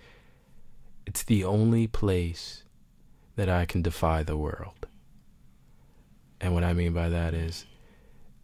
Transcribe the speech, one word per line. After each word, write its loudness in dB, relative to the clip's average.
it's -6
the 2
only 4
place -2
that 0
I 4
can 0
defy 2
the -4
world. -6
And 2
what 4
I 4
mean 2
by 0
that 0
is, -4